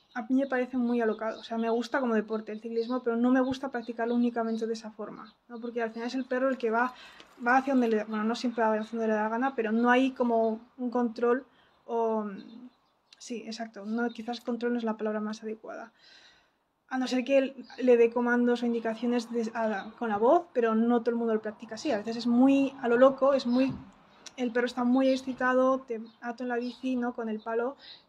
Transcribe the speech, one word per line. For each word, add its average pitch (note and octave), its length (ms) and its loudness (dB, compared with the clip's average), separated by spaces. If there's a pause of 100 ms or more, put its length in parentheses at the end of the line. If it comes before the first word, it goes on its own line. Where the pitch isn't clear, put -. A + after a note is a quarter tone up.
(160)
a B3 80 -6
mí C4 180 2
me C#4 60 0
parece B3+ 300 -2
muy A#3+ 220 0
alocado, A3 400 -2
o - 40 -20
sea, A3+ 140 -6
me A3+ 120 0
gusta A#3 320 0
como A#3 120 0
deporte G#3+ 380 -2
el A3 80 -10
ciclismo, A#3 440 -4
pero A#3 120 0
no B3 160 4
me C4 80 6
gusta C4 320 -2
practicarlo A#3 420 -4
únicamente A3+ 540 0
de A3+ 60 -2
esa A3 180 -12
forma, A3 420 -14 (140)
¿no? A#3+ 140 -14
Porque A#3 200 -6
al A3+ 100 -2
final A#3 180 -6
es B3+ 60 -8
el C4 100 -4
perro C4 240 0
el B3+ 80 -2
que A#3 120 -2
va, A#3 240 0 (540)
va B3+ 100 6
hacia C4 160 0
donde B3 140 4
le, G#3+ 160 2
bueno, G#3+ 220 -4
no A#3 100 0
siempre A#3 280 -2
va A3 100 4
hacia G#3+ 180 -4
donde A3+ 160 -2
le G#3+ 60 2
da G#3+ 100 0
la A3 60 -2
gana, B3+ 260 -2
pero A3 160 -2
no A#3 180 4
hay C4 220 6
como A3+ 480 0 (180)
un B3 140 -4
control A#3+ 540 0 (400)
o, A3 440 0 (880)
sí, A#3 280 -10
exacto, A3 400 -12
no, A#3 240 -2
quizás A#3+ 320 -10
control A#3+ 320 -4
no A#3+ 60 -2
es A3+ 60 -8
la A3 120 -2
palabra G#3+ 240 -4
más G#3+ 220 -8
adecuada. - 500 -12 (960)
A C4 80 -6
no B3+ 100 -2
ser B3+ 160 0
que C4+ 140 4
él C4 280 0 (140)
le B3 180 6
dé A#3 140 6
comandos A#3+ 500 2
o B3 40 -2
indicaciones A#3 680 -2
de, A3+ 220 -2
a A3+ 140 -2
la, G#3 300 -4
con A#3 120 -4
la G3+ 80 0
voz, D4 360 4
pero A3+ 220 2
no A#3 260 4
todo A#3 100 -2
el A#3 60 0
mundo A#3 160 0
lo G#3+ 80 0
practica G#3+ 340 -12
así. C#4+ 160 -4
A G#3+ 60 0
veces A3+ 200 -6
es A#3+ 100 -4
muy C4+ 540 6
a B3 60 -2
lo A#3 100 4
loco, C4+ 360 6
es B3+ 140 0
muy, B3+ 260 2 (640)
el B3 140 -4
perro B3 160 0
está B3 160 -4
muy C4 260 4
excitado, C4 720 2
te A3 200 -8 (200)
ato A#3+ 220 -8
en B3 60 -4
la A#3+ 80 -2
bici, B3 380 -4
¿no? A#3+ 180 -2
Con A3+ 160 -6
el G#3+ 100 -4
palo, A#3 380 -4 (320)